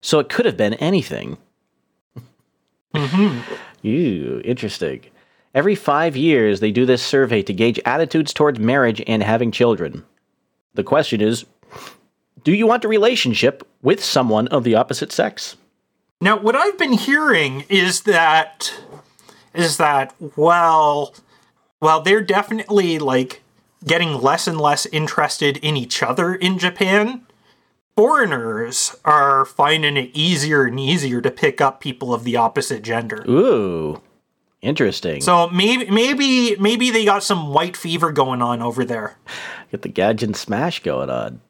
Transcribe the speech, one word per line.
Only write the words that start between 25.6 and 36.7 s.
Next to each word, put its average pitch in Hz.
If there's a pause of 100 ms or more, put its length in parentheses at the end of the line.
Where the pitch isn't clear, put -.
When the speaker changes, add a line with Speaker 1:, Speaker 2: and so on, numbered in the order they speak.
Speaker 2:
each 123
other 170
in 185
Japan, 202 (680)
foreigners 156
are 139
finding 147
it 127
easier 151
and 123
easier 135
to 123
pick 139
up 139
people 127
of 113
the 120
opposite 117
gender. 113
Speaker 1:
Ooh, 104 (640)
interesting. 90
Speaker 2:
So 170
maybe, 208
maybe, 254
maybe 226